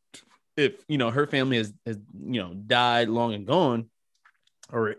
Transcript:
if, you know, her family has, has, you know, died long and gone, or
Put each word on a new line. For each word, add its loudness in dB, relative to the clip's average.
if, 0
you 0
know, 2
her 2
family 0
has, -2
has, -6
you -6
know, -10
died 2
long 0
and -8
gone, 2
or -2